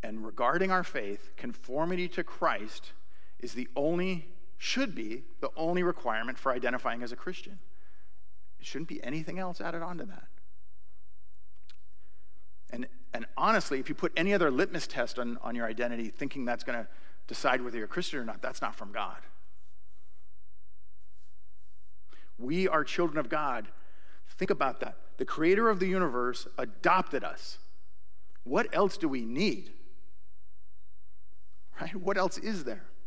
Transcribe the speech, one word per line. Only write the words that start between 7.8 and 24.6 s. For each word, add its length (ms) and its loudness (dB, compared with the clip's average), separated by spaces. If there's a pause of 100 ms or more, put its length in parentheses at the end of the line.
It 60 -2
shouldn't 220 0
be 140 -2
anything 360 -2
else 200 -2
added 220 -2
on 180 -2
to 60 0
that. 240 -2 (2500)
And, 160 -2 (260)
and 140 -2 (100)
honestly, 440 4
if 100 -2
you 40 0
put 220 2
any 160 4
other 180 6
litmus 360 2
test 320 0
on, 240 0
on 120 -2
your 120 0
identity, 420 0
thinking 380 -2
that's 180 0
gonna 240 -2 (380)
decide 340 2
whether 160 -2
you're 80 0
a 40 -2
Christian 300 0
or 60 0
not, 160 0
that's 220 0
not 120 0
from 180 -2
God. 260 -2 (3250)
We 280 2
are 160 4
children 360 2
of 100 2
God. 400 0 (580)
Think 240 0
about 300 2